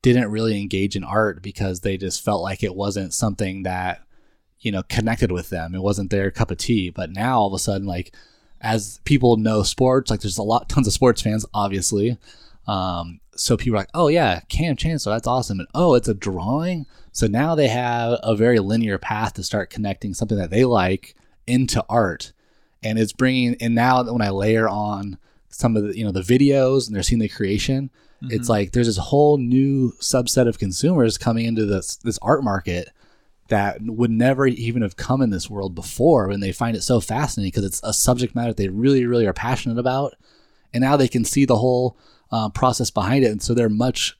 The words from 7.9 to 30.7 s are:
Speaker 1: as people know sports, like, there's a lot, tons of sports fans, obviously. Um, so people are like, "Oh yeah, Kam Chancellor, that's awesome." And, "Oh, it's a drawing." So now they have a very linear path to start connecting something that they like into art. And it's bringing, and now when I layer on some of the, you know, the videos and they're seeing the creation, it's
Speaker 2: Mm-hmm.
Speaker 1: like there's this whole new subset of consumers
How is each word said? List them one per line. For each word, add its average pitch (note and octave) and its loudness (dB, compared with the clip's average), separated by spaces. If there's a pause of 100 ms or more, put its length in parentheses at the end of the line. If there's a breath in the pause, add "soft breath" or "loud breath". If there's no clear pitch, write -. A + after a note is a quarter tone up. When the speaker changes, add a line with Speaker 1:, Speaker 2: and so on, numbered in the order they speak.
Speaker 1:
as A2 -4
people B2 4
know A2 2
sports, B2+ 2
like, G#2+ 0
there's G2 -4
a G#2+ -4
lot, A2 0
tons C3 2
of G2 0
sports B2 2
fans, A2 -2
obviously. G2+ -2 (480 soft breath)
Um, F2 -6 (140)
so - 0
people A2+ -2
are F#2+ 0
like, - -10
"Oh E3 4
yeah, C3+ 2
Kam D3+ 0
Chancellor, D3 -2
that's A2+ -4
awesome." A#2+ -2
And, - -10
"Oh, E3+ 6
it's B2 4
a G#2+ 0
drawing." C3 -4 (260 soft breath)
So - -2
now C#3 0
they D3 4
have A#2+ 0
a A2 0
very A#2 4
linear G#2 0
path G#2+ -4
to F#2+ -10
start G2 -4
connecting G2+ -6
something G#2 -2
that F2+ -4
they B2 4
like G2 0 (320)
into B2 0
art. G#2 0 (520)
And A2 -2
it's A2 0
bringing, B2+ 0
and A#2 0
now B2+ 4
when A#2 0
I G2+ 0
layer A2 2
on G2+ -6 (300)
some A2+ 0
of G#2 2
the, G2 -4
you A2+ -4
know, G2+ -2
the F#2+ -2
videos C3 4
and G#2+ -8
they're G2 -2
seeing A#2 2
the G#2 0
creation, C3 -4 (380 soft breath)
it's A#2 -4
Speaker 2:
Mm-hmm. A#2+ -4
Speaker 1:
like G2+ 2
there's B2 2
this G#2+ 0
whole D3 4
new C3 2
subset B2 0
of A2+ 0
consumers A#2 0